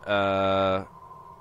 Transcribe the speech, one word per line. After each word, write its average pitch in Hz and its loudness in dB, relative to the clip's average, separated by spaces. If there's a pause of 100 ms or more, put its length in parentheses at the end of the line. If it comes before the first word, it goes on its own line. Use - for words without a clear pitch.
uh, 98 2 (540)